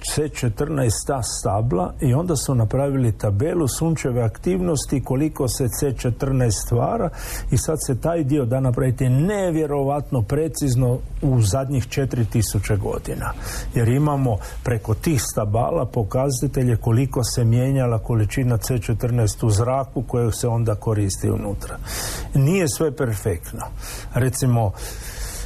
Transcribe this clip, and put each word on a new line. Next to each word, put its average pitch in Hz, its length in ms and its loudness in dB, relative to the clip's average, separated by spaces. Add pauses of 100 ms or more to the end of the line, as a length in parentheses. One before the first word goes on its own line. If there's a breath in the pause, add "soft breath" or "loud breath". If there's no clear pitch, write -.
(140)
C 147 140 0
četrnaest 131 760 -2
ta 135 160 -2
stabla 120 760 -2
i 127 140 4
onda 170 220 2
su 135 180 -2
napravili 131 580 2
tabelu 123 560 0
sunčeve 139 540 0
aktivnosti, 147 840 0
koliko 139 440 0
se 123 200 0
C 135 240 0
četrnaest 127 760 0
stvara, 170 440 0 (400 loud breath)
i 127 80 4
sad 160 280 0
se 131 140 0
taj 165 240 0
dio 135 200 2
da 127 160 2
napraviti 131 480 2
nevjerovatno 143 1120 2
precizno 131 760 0 (240)
u 131 180 4
zadnjih 131 480 0
četiri 123 360 0
tisuće 107 520 0
godina. - 560 -4 (420 loud breath)
Jer 113 140 4
imamo 135 500 2 (260 loud breath)
preko 113 300 -2
tih 143 280 0
stabala 123 640 0
pokazatelje 127 920 0
koliko 123 480 2
se 120 200 0
mijenjala 123 540 2
količina 120 580 0
C 123 220 0
četrnaest 113 640 0
u 117 80 4
zraku, 127 520 0
koje 120 300 0
se - 160 -2
onda 117 260 2
koristi 104 560 0
unutra. 101 460 -4 (580 loud breath)
Nije 156 340 4
sve 147 280 0
perfektno. 104 680 -4 (520 loud breath)
Recimo, 120 580 2 (720 loud breath)